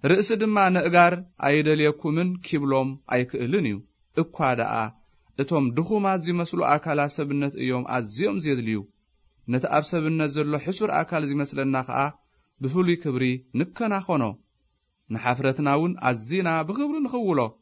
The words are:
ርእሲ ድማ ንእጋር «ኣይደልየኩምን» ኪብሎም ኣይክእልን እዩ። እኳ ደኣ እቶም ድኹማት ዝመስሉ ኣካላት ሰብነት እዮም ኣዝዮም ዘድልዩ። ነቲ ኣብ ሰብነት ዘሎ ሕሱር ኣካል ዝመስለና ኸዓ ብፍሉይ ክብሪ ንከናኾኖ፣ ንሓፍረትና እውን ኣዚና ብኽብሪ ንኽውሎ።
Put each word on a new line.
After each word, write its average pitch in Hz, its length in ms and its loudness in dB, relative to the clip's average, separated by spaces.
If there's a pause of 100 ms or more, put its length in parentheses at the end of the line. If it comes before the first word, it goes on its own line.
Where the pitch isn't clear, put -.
ርእሲ 190 340 4
ድማ 214 200 0 (120)
ንእጋር 175 440 6 (260)
«ኣይደልየኩምን» 151 880 2 (100)
ኪብሎም 135 500 0 (180)
ኣይክእልን 127 580 0
እዩ። 104 120 -2 (400)
እኳ 160 200 -2 (180)
ደኣ 113 200 -2 (640)
እቶም 143 320 0
ድኹማት 190 500 0
ዝመስሉ 175 440 -2
ኣካላት 147 460 2
ሰብነት 143 440 -4
እዮም 127 320 -2
ኣዝዮም 127 520 -2
ዘድልዩ። 120 400 -2 (680)
ነቲ 127 200 0
ኣብ 151 180 2
ሰብነት 160 460 -2
ዘሎ 147 260 -2
ሕሱር 190 340 -4
ኣካል 156 340 -2
ዝመስለና 139 560 -2
ኸዓ 123 200 -4 (600)
ብፍሉይ 170 360 0
ክብሪ 131 280 -2 (300)
ንከናኾኖ፣ 185 680 -2 (840)
ንሓፍረትና 127 640 0
እውን 160 300 2
ኣዚና 127 480 0 (120)
ብኽብሪ 277 380 -4
ንኽውሎ። 226 400 0 (220)